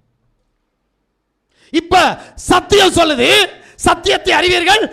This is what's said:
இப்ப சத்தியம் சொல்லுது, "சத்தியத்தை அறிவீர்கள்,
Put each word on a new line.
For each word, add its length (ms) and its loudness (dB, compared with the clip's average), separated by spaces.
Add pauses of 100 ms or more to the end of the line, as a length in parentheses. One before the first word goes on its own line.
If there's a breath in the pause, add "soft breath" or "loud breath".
(1700 soft breath)
இப்ப 280 0 (360 loud breath)
சத்தியம் 600 0
சொல்லுது, 360 0 (460 loud breath)
"சத்தியத்தை 560 -2
அறிவீர்கள், 500 0 (100)